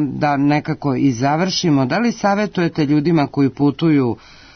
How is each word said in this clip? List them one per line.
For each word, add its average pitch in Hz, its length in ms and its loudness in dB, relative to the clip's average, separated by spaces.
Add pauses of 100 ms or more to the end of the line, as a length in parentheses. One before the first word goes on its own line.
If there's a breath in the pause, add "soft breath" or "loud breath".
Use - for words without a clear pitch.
da 139 320 -2
nekako 143 580 0
i 131 180 -4
završimo, 147 760 0
da 156 120 -2
li 233 140 0
savjetujete 196 760 -2
ljudima 151 400 2
koji 139 240 0
putuju, 143 640 0 (400 loud breath)